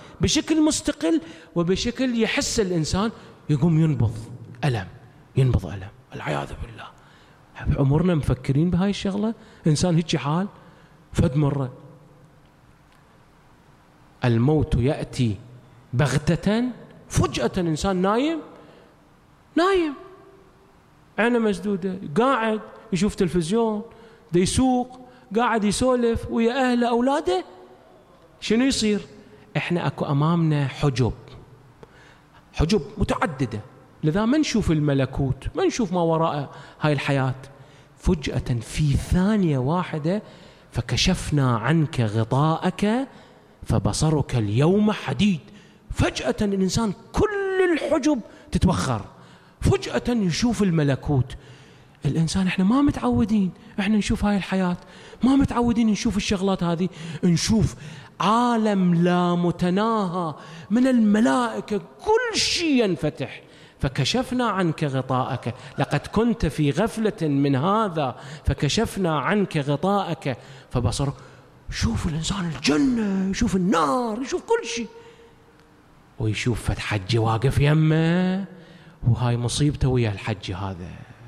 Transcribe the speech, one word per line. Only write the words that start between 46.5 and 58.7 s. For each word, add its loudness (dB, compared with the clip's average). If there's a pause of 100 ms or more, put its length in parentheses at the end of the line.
كل 0
الحجب 2 (320)
تتوخر، 0 (560)
فجأة 0
يشوف 0
الملكوت. 2 (680)
الإنسان، 0
إحنا 0
ما 4
متعودين، 2 (300)
إحنا 2
نشوف 0
هاي 2
الحياة، -2 (460)
ما 4
متعودين 2
نشوف 0
الشغلات 0
هذه، 0 (360)
نشوف 2 (460)
عالم 2